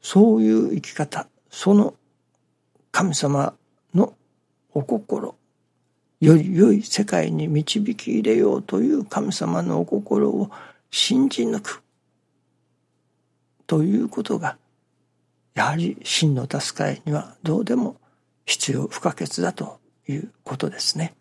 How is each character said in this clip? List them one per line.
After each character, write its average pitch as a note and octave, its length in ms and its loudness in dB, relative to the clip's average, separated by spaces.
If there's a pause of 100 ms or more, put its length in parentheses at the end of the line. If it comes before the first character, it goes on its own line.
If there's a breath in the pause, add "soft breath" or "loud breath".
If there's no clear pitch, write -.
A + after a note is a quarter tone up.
そ A3 340 6
う A3 60 2
い - 80 4
う - 240 2
生 D#3+ 60 -4
き - 120 -16
方、 - 360 -6 (220)
そ - 240 2
の G#3 200 4 (960)
神 F3 240 0
様 C#3 400 0 (400)
の - 200 2 (580)
お C#3+ 100 -2
心、 - 540 -6 (840)
よ D#3+ 160 8
り F3+ 200 2
良 G#3 160 6
い G#3 100 2
世 - 220 -4
界 E3+ 280 0
に D#3 160 -2
導 G#3 480 -2
き - 160 -6
入 A3 100 0
れ A3+ 140 2
よ - 200 2
う - 60 -4
と - 180 -2
い C4 120 2
う C4 120 0
神 - 280 -4
様 E3+ 300 -2
の E3 180 -2
お F3 40 0
心 G#3 460 0
を G3+ 200 -4 (400 loud breath)
信 B3+ 380 2
じ A#3+ 160 -2
抜 A3+ 160 -2
く - 220 -14 (1800)
と D#3 160 0
い G3+ 180 2
う A#3 80 -4
こ A#3+ 140 -6
と G#3 160 -4
が、 D#3 200 -6 (960)
や - 120 0
は D3 100 -2
り E3+ 260 -4
真 D3+ 320 0
の B2+ 160 -4
助 - 260 -6
か - 140 -2
り C3+ 140 -10
に D3+ 80 -4
は - 300 -6
ど E3 160 0
う A#3 60 -2
で A#3+ 120 -2
も - 200 -4 (480)
必 - 280 -4
要 C3+ 160 -4
不 - 120 -12
可 D#3+ 120 -2
欠 - 280 -8
だ - 120 0
と - 260 -12 (300)
い C#3 80 -6
う F3 160 -10 (120)
こ C3 120 -10
と - 140 -6
で - 100 -18
す - 180 -4
ね。 E3 220 -4